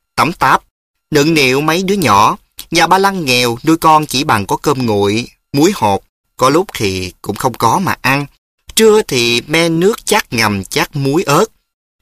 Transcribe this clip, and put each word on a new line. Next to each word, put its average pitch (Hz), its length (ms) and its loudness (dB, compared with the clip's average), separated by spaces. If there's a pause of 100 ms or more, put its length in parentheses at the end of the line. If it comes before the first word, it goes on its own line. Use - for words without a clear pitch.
(160)
tắm 127 160 0
táp, 143 300 0 (480)
nựng 147 240 2
nịu 135 260 2
mấy 160 220 -2
đứa 190 120 -2
nhỏ. 123 420 2 (340)
Nhà 165 160 2
ba 180 120 2
Lăng 196 260 -2
nghèo, 123 400 -2
nuôi 160 120 2
con 156 300 2
chỉ 131 180 -4
bằng 104 220 -2
có 156 100 -2
cơm 131 300 -2
nguội, 104 420 -2 (240)
muối 156 220 2
hột, 101 280 -2 (340)
có 127 140 2
lúc 170 240 0
thì 92 380 -4 (100)
cũng 101 140 -6
không 123 180 -4
có 117 240 0
mà 160 240 -2
ăn. 139 240 -2 (480)
Trưa 214 280 4
thì 120 380 -2
me 165 280 -2
nước 170 380 0
chát - 260 -2
ngầm 104 320 -2
chát - 320 -4
muối 139 260 -2
ớt. 151 220 2 (580)